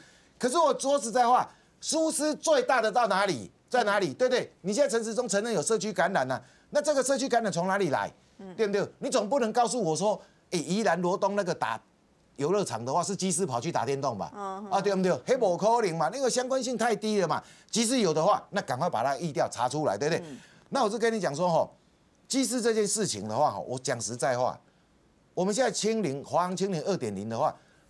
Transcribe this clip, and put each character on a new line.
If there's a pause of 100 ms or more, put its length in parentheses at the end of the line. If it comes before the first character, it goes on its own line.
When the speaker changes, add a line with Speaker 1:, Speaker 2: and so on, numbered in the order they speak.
(380)
Speaker 1:
可
是
我
说
实
在
话， (320)
疏
失
最
大
的
到
哪
里？ (180)
在
哪
里？
Speaker 2:
嗯。
Speaker 1:
对
不
对？
你
现
在
陈
时
中
承
认
有
社
区
感
染
啊， (300)
那
这
个
社
区
感
染
从
哪
里
来？ (300)
Speaker 2:
嗯。
Speaker 1:
对
不
对？ (120)
你
总
不
能
告
诉
我
说， (300)
哎，
宜
兰
罗
东
那
个
打 (540)
游
乐
场
的
话，
是
机
师
跑
去
打
电
动
吧？
Speaker 2:
嗯
哼。
Speaker 1:
啊，
对
不
对？
那
不
可
能
嘛，
那
个
相
关
性
太
低
了
嘛。 (300)
即
使
有
的
话，
那
赶
快
把
它
疫
调
查
出
来，
对
不
对？
Speaker 2:
嗯。 (320)
Speaker 1:
那
我
是
跟
你
讲
说
吼， (540)
机
师
这
件
事
情
的
话，
我
讲
实
在
话， (760)
我
们
现
在
清
零，
华
航
清
零
二
点
零
的
话， (360)